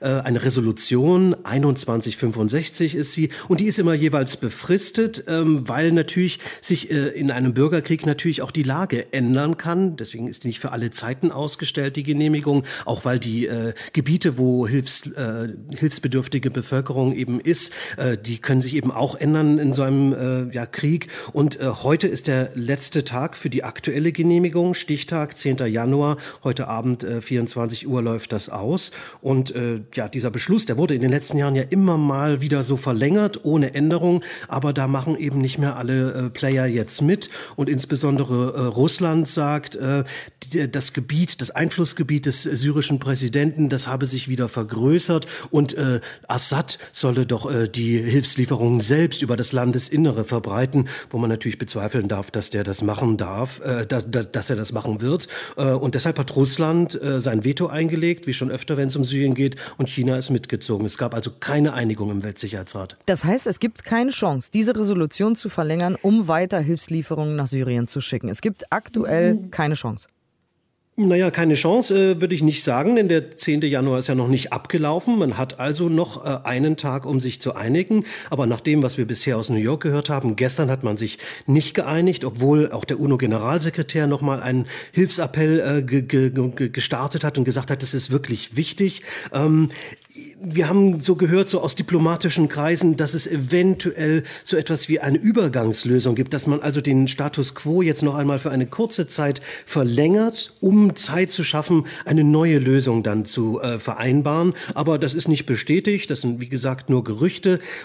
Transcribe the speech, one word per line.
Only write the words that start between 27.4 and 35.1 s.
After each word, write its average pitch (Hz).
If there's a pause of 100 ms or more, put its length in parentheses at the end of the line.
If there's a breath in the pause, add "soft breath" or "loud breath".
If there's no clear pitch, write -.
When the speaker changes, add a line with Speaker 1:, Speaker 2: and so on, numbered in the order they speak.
Speaker 1:
Uhr 123
läuft 113
das 107
aus. 107 (320 loud breath)
Und, 131
äh, 120 (140)
ja, 113
dieser 120
Beschluss, 180
der 117
wurde 151
in 117
den 131
letzten 143
Jahren 143
ja 135
immer 160
mal 143
wieder 143
so 131
verlängert, 147
ohne 147
Änderung. 170 (260 loud breath)
Aber 143
da 135
machen 139